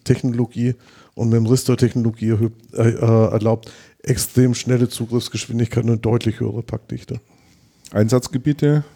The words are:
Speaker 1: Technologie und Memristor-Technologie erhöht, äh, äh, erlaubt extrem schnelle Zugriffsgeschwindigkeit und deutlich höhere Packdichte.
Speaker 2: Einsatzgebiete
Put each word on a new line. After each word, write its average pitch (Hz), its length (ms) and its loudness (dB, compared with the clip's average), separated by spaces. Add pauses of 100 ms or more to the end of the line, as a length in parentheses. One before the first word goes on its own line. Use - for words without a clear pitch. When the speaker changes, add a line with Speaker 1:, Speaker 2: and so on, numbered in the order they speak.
Speaker 1:
Technologie 120 720 -2 (380)
und 117 160 -2
Memristor-Technologie 113 1000 2
erhöht, 110 240 0 (200)
äh, 113 160 2
äh, 113 420 4
erlaubt 110 400 0 (320)
extrem 123 500 0
schnelle 120 340 0
Zugriffsgeschwindigkeit 117 960 -4
und 117 220 -2
deutlich 113 340 -2
höhere 110 220 -4
Packdichte. - 580 -10 (720)
Speaker 2:
Einsatzgebiete 143 920 0 (100)